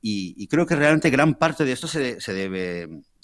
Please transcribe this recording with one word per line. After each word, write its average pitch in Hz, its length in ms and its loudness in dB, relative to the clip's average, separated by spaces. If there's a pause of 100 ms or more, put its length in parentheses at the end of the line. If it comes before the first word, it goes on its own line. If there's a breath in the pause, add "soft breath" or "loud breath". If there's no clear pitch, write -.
y, 101 340 -6
y 101 120 -12
creo 165 180 2
que 165 100 0
realmente 156 320 4
gran 143 260 4
parte 160 300 0
de 131 80 0
esto 156 160 -6
se, 135 320 -4
se 104 140 -6
debe, 90 640 -6 (240)